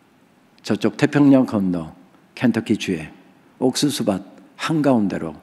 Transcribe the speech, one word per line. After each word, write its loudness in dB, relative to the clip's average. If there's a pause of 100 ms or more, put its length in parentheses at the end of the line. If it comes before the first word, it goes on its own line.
(640)
저쪽 -2
태평양 4
건너 -2 (440)
켄터키 0
주의 -6 (500)
옥수수밭 -2 (340)
한가운데로 0